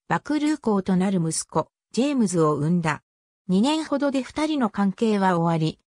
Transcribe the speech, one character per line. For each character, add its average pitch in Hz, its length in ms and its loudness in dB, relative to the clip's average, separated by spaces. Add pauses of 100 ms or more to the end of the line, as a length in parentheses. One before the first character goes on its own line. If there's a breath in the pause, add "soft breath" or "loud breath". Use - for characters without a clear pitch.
幕 294 300 -2
僚 302 200 0
公 202 240 0
と 190 120 0
な 185 160 2
る 190 100 0
息 160 260 -4
子、 - 220 -2 (240)
ジ 226 100 0
ェ 285 100 0
ー 277 40 0
ム 226 100 2
ズ 170 160 2
を 151 120 4
産 147 160 -2
ん 175 100 2
だ。 156 220 -4 (460)
二 185 120 2
年 302 240 0
ほ 285 140 -2
ど 285 120 0
で 262 120 -2
二 302 240 -4
人 311 140 -2
の 226 100 0
関 196 220 0
係 220 260 0
は 185 200 2
終 165 40 2
わ 165 160 2
り、 160 200 -2 (120)